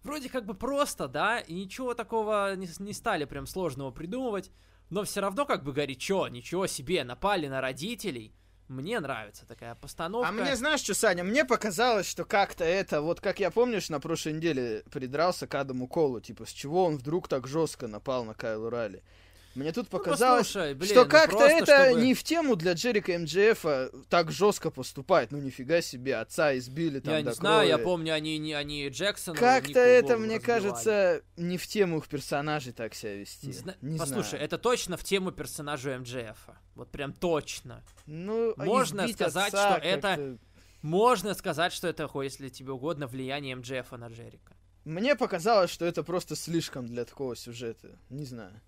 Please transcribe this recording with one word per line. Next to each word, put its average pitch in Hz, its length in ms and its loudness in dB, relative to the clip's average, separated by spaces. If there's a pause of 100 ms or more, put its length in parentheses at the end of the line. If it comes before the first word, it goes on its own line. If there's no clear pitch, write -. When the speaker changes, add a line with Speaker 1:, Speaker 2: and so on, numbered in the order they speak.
Speaker 1:
Вроде 269 280 -8
как 254 160 -6
бы 214 80 -8
просто, 262 520 -2
да, 175 320 0
и - 160 -8
ничего 202 400 -6
такого 214 640 0
не 190 100 -8
с-, 170 140 -12
не 202 140 -8
стали 170 320 -2
прям 139 200 -10
сложного 139 460 -4
придумывать. 202 580 -6 (380)
Но 190 160 -2
все - 160 -4
равно 196 240 0
как 233 180 -2
бы 135 100 -6
горячо, 143 560 -2
ничего 165 380 -4
себе, 147 380 -2
напали 175 420 0
на 135 140 -2
родителей. 131 720 -6 (320)
Мне 143 340 -4
нравится 113 460 -8
такая 117 280 -14
постановка. 180 540 -4
Speaker 2:
А - 40 -2
мне, 247 240 0
знаешь 277 240 0
что, 196 140 -2
Саня, 185 300 2
мне 240 200 2
показалось, 220 640 0
что - 160 -8
как-то 196 400 0
это, 170 380 0
вот 165 180 -2
как 190 200 -2
я, 180 100 2
помнишь, 233 400 2
на 147 100 -2
прошлой 156 340 -4
неделе 131 560 -2
придрался 147 580 -2
к - 80 -6
Адаму 131 320 -4
Колу, 135 320 0
типа, 107 260 -14
с - 40 -14
чего 165 360 0
он 151 100 0
вдруг 151 320 -4
так 131 200 -2
жестко 147 400 -2
напал 120 360 -4
на 110 100 -10
Кайлу 113 360 -4
Райли? 107 320 -6 (540)
Мне 147 160 -4
тут 226 180 -4
Speaker 1:
Ну, 190 80 -2
Speaker 2:
показалось, 254 480 4
Speaker 1:
послушай, 156 280 -4
блин, 175 180 -4
Speaker 2:
что 247 100 10
Speaker 1:
ну 185 80 6
Speaker 2:
как-то 190 280 8
Speaker 1:
просто 285 180 10
Speaker 2:
это 285 340 10
Speaker 1:
чтобы 240 120 4
Speaker 2:
не 254 120 6
в - 80 -4
тему 311 320 2
для 175 200 0
Джерика 202 380 0
М 170 120 -2
Дж 151 140 -4
Ф 214 260 4 (440)
так 170 220 2
жестко 165 400 2
поступать. 131 640 0
Ну, 143 60 -6
нифига 139 440 -2
себе, 127 360 -4
отца 139 380 0
избили 135 440 -4
там 151 140 -2
Speaker 1:
Я 156 40 2
не 151 60 -2
Speaker 2:
до 120 80 -2
Speaker 1:
знаю, 202 340 4
я 160 80 6
Speaker 2:
крови. 120 100 0
Speaker 1:
помню, 165 300 0
они 156 240 -2
не, 151 160 -4
они 147 360 -4
Джексона 160 460 -4
Speaker 2:
Как-то 254 340 4
Speaker 1:
Нику 254 100 6
Speaker 2:
это, 247 260 8
Speaker 1:
голову 226 180 2
Speaker 2:
мне 220 120 -2
Speaker 1:
разбивали. 233 240 2
Speaker 2:
кажется, 196 640 2 (140)
не 175 220 -2
в - 80 -8
тему 180 320 2
их - 80 -6
персонажей 143 640 -4
так 113 220 -8
себя 101 220 -8
вести. 120 320 -12
Speaker 1:
Не 131 40 -10
зна-, 185 300 -12
Speaker 2:
Не 160 160 -4
Speaker 1:
послушай, 160 320 -4
Speaker 2:
знаю. 143 140 -6
Speaker 1:
это 165 140 -4
точно 220 380 0
в - 60 -10
тему 185 300 -2
персонажа 143 580 -8
М 127 140 -6
Дж 120 100 -12
Ф. 113 340 -10 (280)
Вот 123 160 -16
прям 143 200 -6
точно. 139 680 -2 (240)
Speaker 2:
Ну, 214 500 -2
а - 80 -6
Speaker 1:
Можно 202 380 2
Speaker 2:
избить 226 140 -4
Speaker 1:
сказать, 175 360 0
Speaker 2:
отца 202 280 4
Speaker 1:
что 139 40 -10
это 180 160 2 (160)
Speaker 2:
как-то 135 220 -8 (440)
Speaker 1:
можно 196 520 4
сказать, 170 380 -2
что - 160 -4
это, 156 180 -4
хо-, 139 160 -6
если 135 280 -8
тебе 131 200 -14
угодно, 139 380 -6
влияние 131 460 -6
М 127 80 -12
Дж 120 100 -10
Ф 123 180 -6
на 117 160 -14
Джерика. 113 480 -18 (300)
Speaker 2:
Мне 202 320 2
показалось, 196 560 2
что - 120 -4
это 170 200 -2
просто 170 320 -4
слишком 151 500 -4
для 120 180 -6
такого 127 300 -8
сюжета. 113 640 -12 (120)
Не 143 160 -10
знаю. 110 420 -14